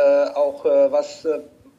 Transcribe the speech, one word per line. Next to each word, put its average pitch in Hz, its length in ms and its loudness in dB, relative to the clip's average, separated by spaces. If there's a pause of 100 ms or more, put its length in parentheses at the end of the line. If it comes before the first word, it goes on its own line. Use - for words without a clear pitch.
(360)
auch, 143 280 -4
äh, 139 280 2
was, 143 340 -6
äh, 147 140 -4 (400)